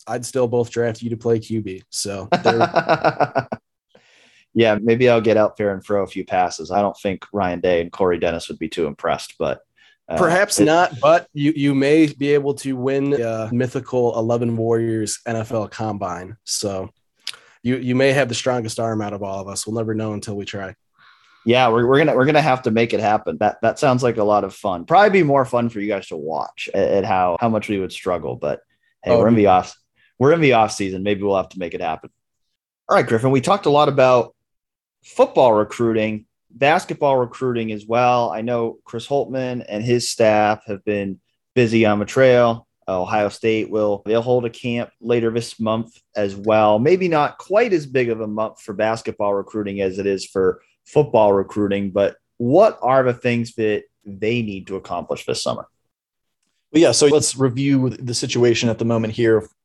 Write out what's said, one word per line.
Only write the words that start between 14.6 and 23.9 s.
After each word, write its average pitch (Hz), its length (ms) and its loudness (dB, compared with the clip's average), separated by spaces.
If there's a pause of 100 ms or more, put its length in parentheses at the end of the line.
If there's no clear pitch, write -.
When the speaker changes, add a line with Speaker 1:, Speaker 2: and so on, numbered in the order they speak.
Speaker 1:
N 117 100 -6
F 110 160 -8
L 107 160 -4
Combine. 101 800 -8
So 98 440 -6 (760)
you, 123 120 0
you 123 200 -4
may 135 180 4
have 135 160 0
the 117 60 -6
strongest 120 440 -4
arm 113 220 -2
out 104 100 -8
of 101 120 -8
all 98 180 -8
of 95 80 -12
us. 98 180 -10
We'll 110 80 -6
never 110 180 -4
know 110 200 -4
until 101 240 -10
we 101 80 -10
try. 95 280 -12 (720)
Speaker 2:
Yeah, 123 220 4
we're, 117 180 4
we're 131 120 6
gonna, 147 180 4
we're 127 100 4
gonna 151 160 4
have 135 200 2
to 117 100 -2
make 113 220 2
it 101 80 0
happen. 104 380 0
That, 104 220 0
that 113 160 0
sounds 127 260 2